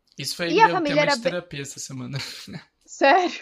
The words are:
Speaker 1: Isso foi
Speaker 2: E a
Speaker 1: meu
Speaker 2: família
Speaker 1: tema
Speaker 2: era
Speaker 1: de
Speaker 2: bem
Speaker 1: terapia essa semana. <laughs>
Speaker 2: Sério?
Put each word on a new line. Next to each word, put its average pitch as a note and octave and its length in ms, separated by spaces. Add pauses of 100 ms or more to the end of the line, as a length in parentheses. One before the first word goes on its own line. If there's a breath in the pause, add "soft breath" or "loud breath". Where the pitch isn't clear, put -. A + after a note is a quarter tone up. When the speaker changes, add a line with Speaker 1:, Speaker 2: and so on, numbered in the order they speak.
(180)
Speaker 1:
Isso C#3 180
foi F3 140
Speaker 2:
E F4 100
a A4+ 60
Speaker 1:
meu E4+ 100
Speaker 2:
família D4 200
Speaker 1:
tema D4 160
Speaker 2:
era C#4 40
Speaker 1:
de A3+ 60
Speaker 2:
bem E3+ 100
Speaker 1:
terapia F3 300
essa - 160
semana. C3 400
<laughs> - 680
Speaker 2:
Sério? E4 580